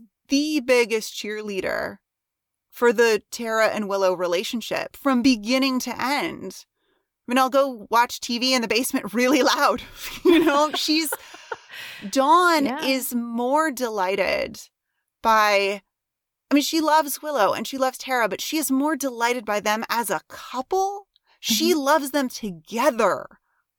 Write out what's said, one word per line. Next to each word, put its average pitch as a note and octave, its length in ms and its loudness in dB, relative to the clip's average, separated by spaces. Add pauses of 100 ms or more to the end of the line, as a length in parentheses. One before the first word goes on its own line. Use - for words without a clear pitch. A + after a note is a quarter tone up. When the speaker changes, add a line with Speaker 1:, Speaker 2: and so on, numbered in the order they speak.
(280)
Speaker 1:
the D4+ 340 0
biggest A#3 520 0
cheerleader G#3 840 -6 (720)
for A#3+ 220 2
the A3 380 2
Tara A3 380 0
and G#3 200 -2
Willow F#3+ 280 2
relationship F3+ 840 -4
from C4 240 2
beginning B3+ 580 2
to B3 220 -8
end. A#3+ 640 -6 (600)
I A#3+ 40 -6
mean, B3 60 2
I'll C4 140 4
go C4+ 400 0
watch A#3 280 2
T A#3+ 200 -4
V B3+ 140 0
in B3+ 80 2
the A3+ 60 -4
basement A3 460 -2
really B3 300 4
loud. B3+ 400 2 (200)
<laughs> - 220 -6
You E4 180 8
know, D4 300 2
she's, D#4 380 -2 (500)
Speaker 2:
<laughs> - 480 -16
Speaker 1:
Dawn D#4 560 4
Speaker 2:
Yeah. C#4 180 -4
Speaker 1:
is B3+ 300 -2
more A#3+ 580 0
delighted G3 880 -2 (640)
by, G#3 640 2 (680)
I - 60 -6
mean, C#4+ 80 4
she D#4+ 180 0
loves D4+ 400 2
Willow B3 320 2
and A3+ 140 -6
she C4+ 100 -10
loves C4 220 -2
Tara, B3 280 0
but F#3+ 140 -6
she - 160 -4
is D4 140 -2
more C#4+ 240 0
delighted A#3+ 500 -2
by G#3 140 -2
them G#3+ 280 -2
as G#3+ 220 -2
a F3 180 -2
couple. G4 800 -6 (320)
She C4+ 320 0
Speaker 2:
Mm-hmm. E4 80 2
Speaker 1:
loves C#4 320 2
them C#4 180 0
together G#3 1120 -2 (400)